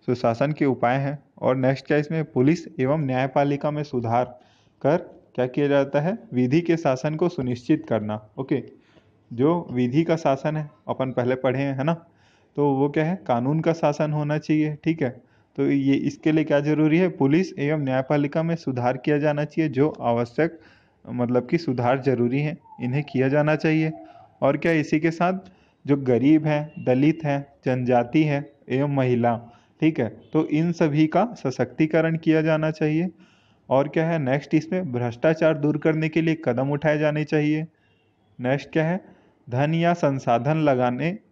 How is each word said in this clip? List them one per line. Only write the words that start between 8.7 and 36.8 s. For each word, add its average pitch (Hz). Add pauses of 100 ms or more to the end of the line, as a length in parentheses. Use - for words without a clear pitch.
जो 160
विधि 123
का 165
शासन 151
है, 151 (180)
अपन 131
पहले 123
पढ़े 131
हैं, 139
है 131
ना, 165 (640)
तो 143
वो 139
क्या 156
है, 180
कानून 127
का 160
शासन 151
होना 151
चाहिए, 151
ठीक 165
है, - (280)
तो 139
ये, 139
इसके 147
लिए 156
क्या 147
जरूरी 151
है, 180
पुलिस 160
एवं 147
न्यायपालिका 139
में 165
सुधार 127
किया 151
जाना 147
चाहिए, 156
जो 135 (120)
आवश्यक, 120 (500)
मतलब 123
कि 170
सुधार 127
जरूरी 127
है, 151 (240)
इन्हें 127
किया 127
जाना 147
चाहिए। 156 (500)
और 139
क्या 170
इसी 156
के 165
साथ 175 (540)
जो 143
गरीब 135
हैं, 147
दलित 139
हैं, 139 (200)
जनजाति 123
हैं 143 (240)
एवं 139
महिला, 120 (440)
ठीक 160
है, 113 (240)
तो 156
इन 165
सभी 156
का 170
सशक्तिकरण 160
किया 160
जाना 156
चाहिए। 156 (600)
और 135
क्या 160
है 170
नेक्स्ट 139
इसमें, 156
भ्रष्टाचार 151
दूर 147
करने 156
के 165
लिए 160
कदम 131
उठाए 147